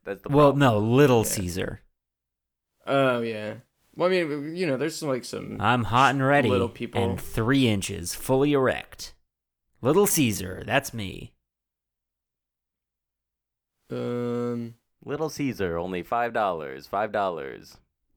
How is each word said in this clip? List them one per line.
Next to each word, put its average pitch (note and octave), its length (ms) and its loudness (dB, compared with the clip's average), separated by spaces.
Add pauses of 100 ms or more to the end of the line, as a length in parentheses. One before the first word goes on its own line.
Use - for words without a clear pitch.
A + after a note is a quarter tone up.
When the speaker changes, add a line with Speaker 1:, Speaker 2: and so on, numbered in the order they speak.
Speaker 1:
that's F#2+ 180 -10
the - 80 -6
Speaker 2:
Well, C#3+ 220 6
Speaker 1:
problem. C#3 80 -2
Speaker 2:
no, A#2+ 180 6
Little B2 400 6
Speaker 3:
Yeah. A2 60 4
Speaker 2:
Caesar. F#2+ 560 -4 (1040)
Speaker 3:
Oh, C3 340 2
yeah. A2 340 -6 (400)
Well, E3+ 140 0
I F#3 160 2
mean, D3+ 320 -6
you F3+ 100 -2
know, C3 120 0
there's D#3 180 -4
some, D#3 140 -4
like, B2 160 -4
some G#2 340 -10
Speaker 2:
I'm A#2 240 2
hot B2+ 300 4
and C#3 120 0
ready C#3 220 4
Speaker 3:
little A#2+ 220 0
people. A#2+ 320 -6
Speaker 2:
and A#2+ 180 -2
three B2+ 480 2
inches, F#2 460 -2
fully C#3 400 2
erect. B2 580 -2 (680)
Little D#3+ 240 4
Caesar, F#2+ 600 0
that's B2+ 280 -2
me. G#2 400 -10 (2500)
Speaker 3:
Um, A#2+ 840 -4 (300)
Speaker 1:
Little D3 240 -4
Caesar, G2 480 -2
only F2+ 260 -4
five A#2 300 -2
dollars, D#2+ 540 -4
five G#2+ 260 -4
dollars. D2+ 640 -4 (400)